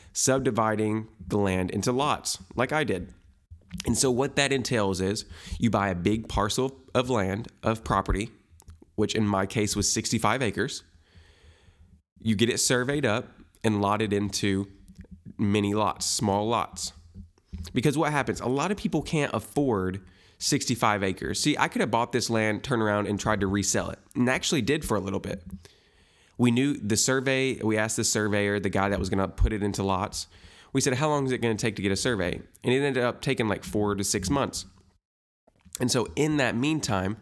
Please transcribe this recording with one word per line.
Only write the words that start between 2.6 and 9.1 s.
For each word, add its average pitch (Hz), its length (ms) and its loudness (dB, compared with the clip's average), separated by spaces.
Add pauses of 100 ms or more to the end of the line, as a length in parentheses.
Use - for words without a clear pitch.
I 156 100 0
did. 92 300 -4 (720)
And 123 100 0
so 135 140 4
what 135 280 0
that 139 140 2
entails 107 500 2
is 98 240 -2 (340)
you 117 100 2
buy 101 200 2
a 92 60 -2
big 104 320 0
parcel 113 480 -2 (200)
of 123 120 2
land, 104 420 0 (120)
of 110 220 0
property, 98 480 0 (640)
which 104 180 0